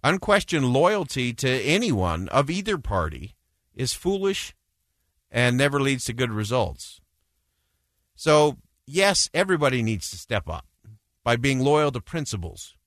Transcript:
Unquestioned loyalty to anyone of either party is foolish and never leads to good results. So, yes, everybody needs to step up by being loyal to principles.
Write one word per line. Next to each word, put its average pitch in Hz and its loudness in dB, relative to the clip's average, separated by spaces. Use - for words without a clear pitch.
Unquestioned 170 2
loyalty 143 0
to 135 -2
anyone 120 0
of 135 0
either 190 -4
party 80 -4
is 127 -4
foolish 196 -4
and 123 0
never 139 2
leads 135 0
to 123 -6
good 120 -2
results. 107 -4
So, 151 4
yes, 190 2
everybody 151 2
needs 110 -2
to - -14
step 101 -6
up 80 -8
by 120 2
being 131 0
loyal 147 4
to 123 -8
principles. - -8